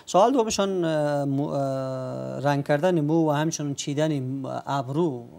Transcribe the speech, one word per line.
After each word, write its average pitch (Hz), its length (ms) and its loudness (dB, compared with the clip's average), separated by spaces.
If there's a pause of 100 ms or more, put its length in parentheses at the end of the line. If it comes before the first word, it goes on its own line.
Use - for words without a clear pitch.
سوال 214 280 6
دومشان، 196 520 0
اه، 147 400 0
مو-، 139 220 0
اه، 131 920 -4
رنگ 143 280 2
کردن 156 340 2
مو 156 280 2
و - 20 2
همچنین 147 440 -2
چیدن 139 640 -2 (240)
ابرو 135 600 -2 (140)